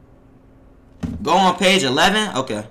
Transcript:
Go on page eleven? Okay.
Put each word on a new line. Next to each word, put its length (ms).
Go 120
on 240
page 260
eleven? 520
Okay. 360